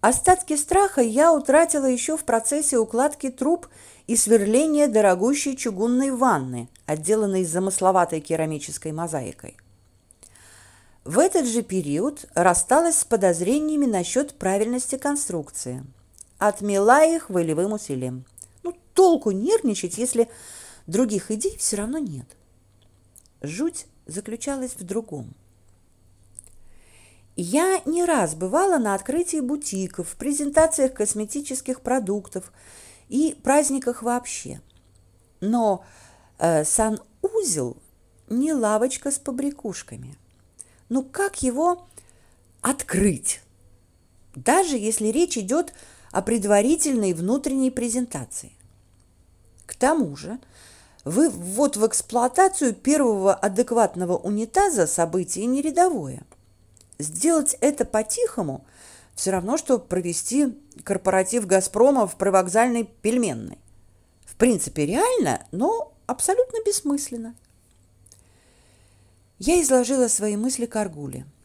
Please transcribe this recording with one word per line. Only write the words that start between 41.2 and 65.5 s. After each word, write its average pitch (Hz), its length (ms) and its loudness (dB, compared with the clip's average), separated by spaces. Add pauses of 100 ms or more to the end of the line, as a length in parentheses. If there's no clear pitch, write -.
его 320 460 0 (720)
открыть, - 800 -2 (920)
даже 285 420 2
если 214 300 -2
речь 294 300 0
идет 233 360 -2 (380)
о - 100 -2
предварительной 214 920 2
внутренней 262 580 0
презентации? 233 800 -6 (1120)
К - 100 -14
тому 247 420 0
же 170 200 -12 (680)
вывод 214 720 0
в 214 100 2
эксплуатацию 254 840 0
первого 220 600 2
адекватного 202 840 0
унитаза 226 680 0
событие 175 600 -2
не 262 160 0
рядовое. 285 640 0 (760)
Сделать 262 600 0
это 294 240 2
по-тихому 214 800 -4 (500)
все - 160 -4
равно, 190 260 -2
что 254 220 0
провести 208 800 -2 (260)
корпоратив 190 640 0
"Газпрома" 214 580 4
в - 120 -10
привокзальной 196 680 2
пельменной. 208 720 -4 (680)
В - 100 -20
принципе, 202 500 2
реально, 294 640 0